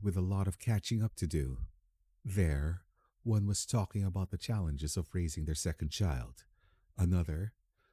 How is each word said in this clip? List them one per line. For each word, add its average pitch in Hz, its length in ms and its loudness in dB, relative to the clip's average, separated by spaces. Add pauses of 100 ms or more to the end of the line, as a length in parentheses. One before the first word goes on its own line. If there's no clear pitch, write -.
with 101 120 2
a 95 60 2
lot 95 260 2
of 92 120 -2
catching 113 440 0
up 110 120 0
to - 120 -2
do. 69 340 0 (600)
There, 82 600 2 (400)
one 107 240 2
was 101 180 0
talking 101 400 0
about 92 260 -2
the - 60 -6
challenges 78 640 -2
of - 160 -4
raising 78 320 -2
their 78 80 0
second 78 340 -2
child. 69 560 -2 (540)
Another, 87 560 2 (380)